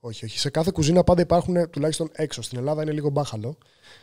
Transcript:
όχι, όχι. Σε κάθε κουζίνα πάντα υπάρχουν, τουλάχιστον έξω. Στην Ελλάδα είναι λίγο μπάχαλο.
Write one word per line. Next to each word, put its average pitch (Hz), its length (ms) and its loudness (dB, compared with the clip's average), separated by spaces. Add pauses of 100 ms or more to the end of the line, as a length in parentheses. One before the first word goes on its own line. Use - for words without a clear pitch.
όχι, 117 240 -12
όχι. 113 140 -8
Σε 143 120 -2
κάθε 160 240 0
κουζίνα 165 300 4
πάντα 175 180 6
υπάρχουν, 175 480 2
τουλάχιστον 156 420 -2
έξω. 151 300 -6
Στην 123 160 -8
Ελλάδα 151 240 -2
είναι 151 100 -4
λίγο 147 180 -2
μπάχαλο. 139 480 -4 (440)